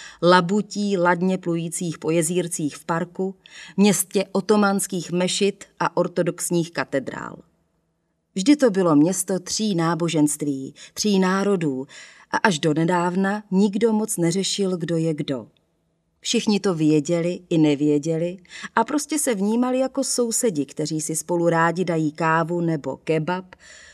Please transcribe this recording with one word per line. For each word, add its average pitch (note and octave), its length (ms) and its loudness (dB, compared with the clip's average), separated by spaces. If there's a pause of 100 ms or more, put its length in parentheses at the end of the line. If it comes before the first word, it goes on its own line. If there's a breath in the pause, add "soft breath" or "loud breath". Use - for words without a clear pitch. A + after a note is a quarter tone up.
(220 loud breath)
labutí G3 760 2
ladně F3 400 2
plujících E3+ 600 -6
po - 140 -4
jezírcích E3+ 680 -2
v - 80 -20
parku, F3+ 500 -4 (420 loud breath)
městě G3 540 2
otomanských G3 800 0
mešit F#3 540 -2 (140)
a - 180 0
ortodoxních E3+ 720 -2
katedrál. - 680 -6 (1000)
Vždy G3 200 4
to C4 140 4
bylo F3+ 260 4
město F3+ 440 2
tří G#3 360 -2
náboženství, D3+ 1000 0 (200 loud breath)
tří G3+ 260 0
národů F#3 680 0 (440 loud breath)
a - 60 0
až F3 220 0
donedávna F3+ 920 0
nikdo G3+ 420 2
moc G#3+ 240 -2
neřešil, F#3 600 -2
kdo E3 200 -4
je D#3+ 160 0
kdo. C#3 340 -6 (720)
Všichni G#3+ 380 0
to F#3+ 160 0
věděli D#3 640 2 (100)
i E3+ 80 2
nevěděli D3+ 800 2 (380 loud breath)
a A3+ 80 2
prostě D4+ 360 -4
se B3 160 0
vnímali A#3+ 440 0
jako C4 240 -2
sousedi, A3+ 640 -2
kteří D#3 360 -6
si D#3+ 140 -6
spolu E3+ 340 0
rádi E3+ 360 2
dají D#3 260 0
kávu E3 500 0
nebo C#3+ 360 -2
kebab, D#3+ 480 -4 (480 loud breath)